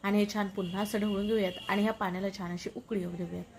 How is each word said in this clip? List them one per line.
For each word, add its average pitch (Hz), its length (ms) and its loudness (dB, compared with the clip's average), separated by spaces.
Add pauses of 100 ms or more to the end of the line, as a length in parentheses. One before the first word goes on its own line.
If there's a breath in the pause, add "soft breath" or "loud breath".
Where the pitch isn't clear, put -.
आणि 202 140 4
हे 208 160 6
छान 208 140 0
पुन्हा 190 340 -4
असं 214 180 0
ढवळून 208 280 0
घेऊयात 208 420 0
आणि 196 120 4
ह्या 214 120 4
पाण्याला 190 340 -2 (100)
छान 175 140 -4
अशी 175 240 -4
उकळी 226 240 -2
येऊ 175 120 -2
देऊयात. 175 320 -4 (160)